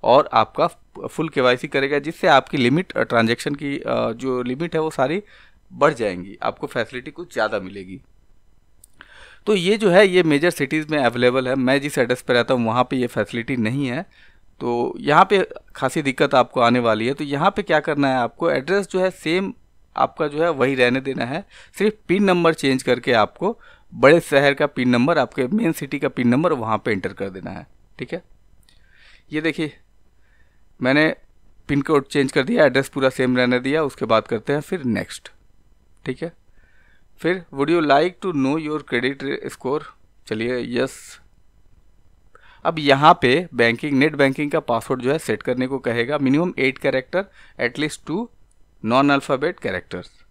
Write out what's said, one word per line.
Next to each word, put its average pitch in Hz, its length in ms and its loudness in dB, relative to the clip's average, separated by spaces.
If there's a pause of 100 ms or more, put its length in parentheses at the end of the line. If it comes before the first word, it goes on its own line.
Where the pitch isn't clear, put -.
और 127 300 4
आपका 120 340 0 (400)
फुल 160 220 -6
केवाईसी 127 380 0
करेगा, 139 320 -2
जिससे 160 280 -4
आपकी 147 300 2
लिमिट, 139 340 0
अ, 120 120 -2
ट्रांजैक्शन 117 520 0
की, 143 240 -8
अ, 117 320 -4
जो 123 320 -6
लिमिट 143 320 -6
है 160 60 0
वो 156 100 -4
सारी 147 320 -2 (500)
बढ़ 143 200 2
जाएंगी, 98 500 -6
आपको 110 240 -4
फैसिलिटी 127 440 -6
कुछ 170 220 -18
ज़्यादा 107 260 -2
मिलेगी। 95 420 -12 (1400)
तो 208 100 2
ये 190 220 2
जो 208 120 2
है 196 180 8
ये 180 160 4
मेजर 156 260 4
सिटीज़ 156 380 -4
में 151 100 -2
अवेलेबल 127 500 2
है। 127 80 -2
मैं 135 260 2
जिस 143 160 -6
एड्रेस 123 240 0
पे 127 120 -2
रहता 120 200 2
हूँ 120 120 0
वहाँ 117 180 2
पे 135 120 -2
ये 123 120 0
फैसिलिटी 117 500 -4
नहीं 123 300 -2
है, 139 180 -6 (540)
तो 120 400 -2
यहाँ 160 300 4
पे 190 180 2 (280)
खासी 139 260 -4
दिक्कत 139 340 0
आपको 123 240 2
आने 120 200 4
वाली 113 280 0
है। 139 60 -2
तो 156 100 -8
यहाँ 143 280 -2
पे 208 100 -6
क्या 160 180 0
करना 143 280 -2
है 131 80 0
आपको, 127 360 -2
एड्रेस 170 360 -2
जो 185 120 -4
है 185 120 0
सेम 185 420 -4 (440)
आपका 147 300 -2
जो 147 160 -2
है 170 60 2
वही 135 260 0
रहने 127 240 2
देना 131 260 -6
है, 151 200 -8 (320)
सिर्फ 214 180 0 (120)
पिन 208 160 2
नंबर 175 300 4
चेंज 135 300 0
करके 123 300 0
आपको 160 460 0 (340)
बड़े 139 260 6
शहर 143 340 2
का 147 140 0
पिन 123 220 -2
नंबर, 131 280 2
आपके 127 300 -2
मेन 196 240 0
सिटी 147 280 -8
का 135 100 -2
पिन 123 180 0
नंबर 156 260 2
वहाँ 113 240 -2
पे 117 140 -4
एंटर 98 220 -4
कर 98 160 -8
देना 92 220 -12
है। - 160 -14 (320)
ठीक 143 140 -10
है, 170 100 -10 (1080)
ये 151 100 -4
देखिए 156 360 -4 (1040)
मैंने 147 340 2 (520)
पिन 143 140 0
कोड 143 260 0
चेंज 139 240 0
कर 139 120 2
दिया, 214 220 4
एड्रेस 135 240 2
पूरा 135 200 0
सेम 127 280 0
रहने 123 220 2
दिया। 143 240 -2
उसके 131 220 -4
बाद 110 220 2
करते 117 260 -4
हैं 147 60 0
फिर 151 240 -8
नेक्स्ट। 101 480 -4 (760)
ठीक 131 180 -8
है, 165 100 -10 (840)
फिर 175 280 -2 (100)
would 147 200 2
you 160 160 2
like 160 200 4 (140)
to 175 100 -4 (100)
know 151 220 -2
your 151 160 -6 (100)
credit 135 600 -4
score? 143 300 -6 (440)
चलिए 120 560 -4
यस। - 360 -10 (1500)
अब 165 140 -2
यहाँ 147 420 6
पे 151 320 2
बैंकिंग, 123 440 0
नेट 151 180 2
बैंकिंग 143 360 0
का 165 80 0
पासवर्ड 120 420 -4
जो 123 100 0
है 156 60 0
सेट - 260 -4
करने 127 240 -2
को 135 120 -6
कहेगा, 120 380 -2
मिनिमम 143 420 0
एट 131 180 -2
कैरेक्टर, 139 480 -2 (360)
at 120 180 -4
least - 280 -6
टू 214 220 -6 (560)
non-alphabet 139 680 0
characters। 92 540 -8 (240)